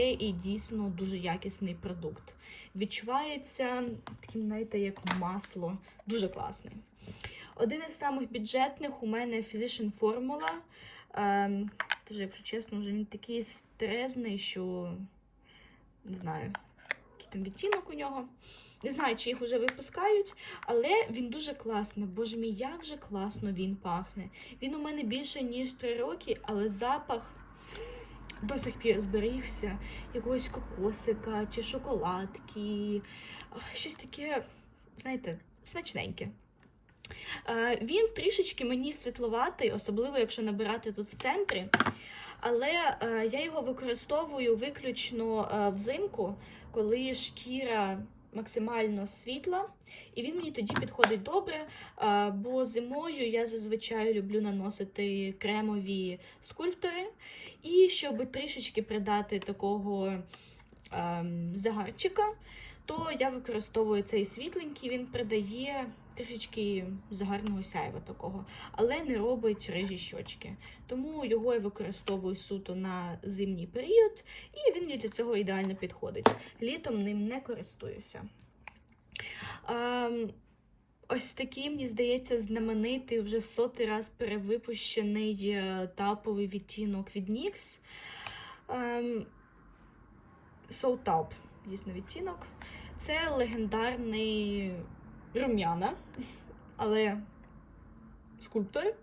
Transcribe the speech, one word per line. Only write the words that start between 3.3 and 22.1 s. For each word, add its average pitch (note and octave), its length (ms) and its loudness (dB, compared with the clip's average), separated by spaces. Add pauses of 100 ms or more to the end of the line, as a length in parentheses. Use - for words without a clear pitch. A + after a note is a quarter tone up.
таким, - 200 -4
знаєте, G#3+ 380 0
як G3 400 2
масло. F3+ 580 -2 (300)
Дуже G#3 200 2
класний. - 460 -6 (840)
Один D4 320 2
із D#4+ 100 -6
самих C4+ 340 0
бюджетних C4 720 0
у A3+ 40 0
мене A#3 300 0
Physician A3 640 -2
Formula. C4 520 2 (640)
Ем, G3+ 560 2 (340)
теж, G#3+ 140 -10
якщо G3 260 -6
чесно, A3 360 -4
вже G3+ 100 -4
він G#3 160 0
такий A#3 380 -6
старезний, A3+ 920 -2
що F3+ 560 -2 (1120)
не F#3+ 120 -6
знаю, F3 360 -4 (640)
який - 120 -18
там G3 140 -2
відтінок F#4+ 460 0
у D#4+ 40 -10
нього. C#4 320 -6 (580)
Не C4 80 -2
знаю, C4 240 0
чи A#3+ 140 -4
їх B3 120 -2
вже A#3+ 160 2
випускають, F#4+ 800 2 (300)
але D#4+ 440 4
він A#3+ 200 -2
дуже D4 240 -4
класний. G#3 540 -2
Боже A3 300 -2